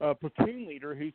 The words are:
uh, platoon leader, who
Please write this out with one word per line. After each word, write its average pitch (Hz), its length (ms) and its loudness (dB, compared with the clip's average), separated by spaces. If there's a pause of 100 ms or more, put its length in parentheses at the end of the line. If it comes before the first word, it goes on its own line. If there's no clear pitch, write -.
uh, 147 140 4
platoon 220 540 0
leader, 143 260 -8
who 147 200 -4